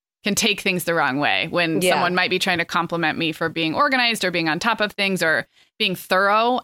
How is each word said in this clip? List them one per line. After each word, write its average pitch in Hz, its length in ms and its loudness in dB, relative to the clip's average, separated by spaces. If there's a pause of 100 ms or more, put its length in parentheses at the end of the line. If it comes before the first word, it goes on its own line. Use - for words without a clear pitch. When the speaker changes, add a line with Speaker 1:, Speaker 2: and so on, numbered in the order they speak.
(240)
Speaker 1:
can 202 100 0
take 208 260 0
things 180 240 -2
the 170 100 0
wrong 139 260 0
way 101 300 2
when 165 320 0
Speaker 2:
Yeah. 180 100 4
Speaker 1:
someone 175 220 0
might 180 160 0
be 180 80 0
trying 180 200 -2
to 170 60 0
compliment 170 540 -2
me 165 140 -2
for 165 160 -4
being 160 260 -4
organized 254 500 0
or 180 80 0
being 165 160 0
on 156 100 0
top 220 220 0
of 208 120 -2
things 190 300 -2
or 156 240 0 (320)
being 202 160 -2
thorough. 208 680 2